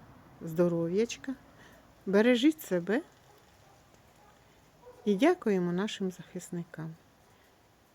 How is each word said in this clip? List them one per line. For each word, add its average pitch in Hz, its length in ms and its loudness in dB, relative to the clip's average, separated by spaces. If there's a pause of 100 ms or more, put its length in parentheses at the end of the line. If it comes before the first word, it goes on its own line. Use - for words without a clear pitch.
(400)
здоров'ячка, 170 920 -2 (720)
бережіть 233 540 4
себе 190 420 -2 (2000)
і 208 100 2
дякуємо 196 580 2
нашим 190 380 -4
захисникам. 170 840 -12 (1000)